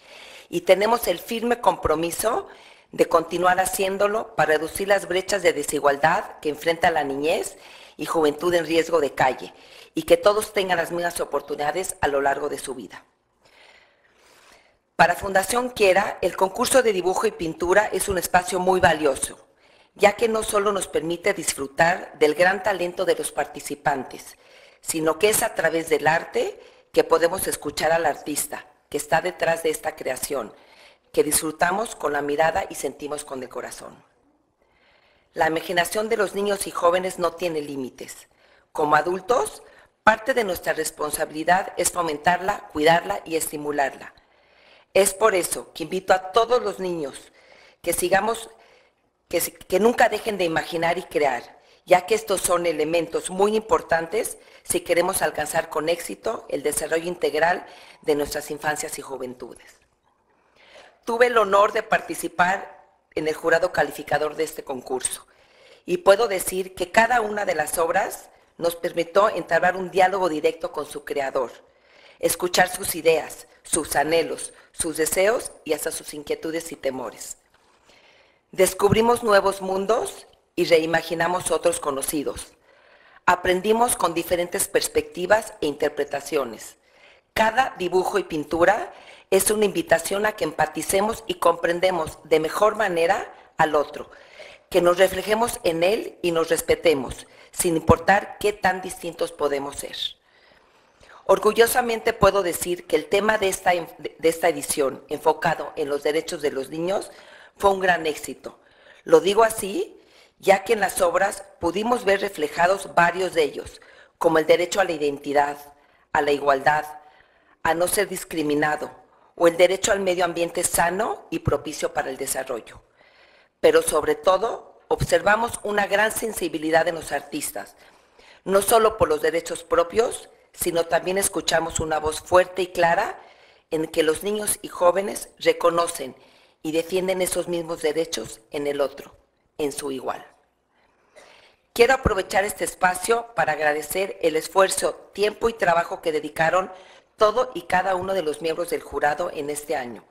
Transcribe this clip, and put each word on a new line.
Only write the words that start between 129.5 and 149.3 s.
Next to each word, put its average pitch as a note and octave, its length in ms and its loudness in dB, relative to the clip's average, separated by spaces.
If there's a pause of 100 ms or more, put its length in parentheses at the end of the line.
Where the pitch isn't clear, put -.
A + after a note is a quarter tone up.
propios, E3+ 640 0 (240)
sino E3+ 320 -2
también E3+ 320 0
escuchamos E3 640 -2
una D#3 180 -2
voz D3+ 220 -6
fuerte F3+ 400 2
y F3+ 60 -2
clara F3+ 520 0 (520)
en D#3+ 160 -2
que E3 160 0
los D#3 200 0
niños G#3 380 -4
y - 80 -12
jóvenes F#3+ 680 0
reconocen E3 800 0 (480)
y D#3 80 -6
defienden F#3 500 -2
esos F3 260 -2
mismos E3+ 340 -6
derechos - 600 -4 (100)
en C#3+ 160 -4
el C#3+ 140 -2
otro, - 340 -6 (420)
en D3 140 -2
su C#3 200 -8
igual. B2 340 -8 (1500)
Quiero A#3 220 6
aprovechar G3 500 0
este G3+ 220 -4
espacio A3 680 0
para D#3 180 0
agradecer D3+ 680 -2
el D#3 140 2
esfuerzo, F3+ 600 2 (180)
tiempo G#3 340 -2
y A3+ 60 0
trabajo E3+ 480 0
que E3 100 -2
dedicaron D#3+ 600 0 (440)
todo A3 380 2
y E3+ 100 -10
cada F#3 320 0
uno F#3+ 180 -4
de F#3 100 0
los D3+ 180 -4
miembros E3 280 -4
del C#3+ 120 -4
jurado D3 500 -2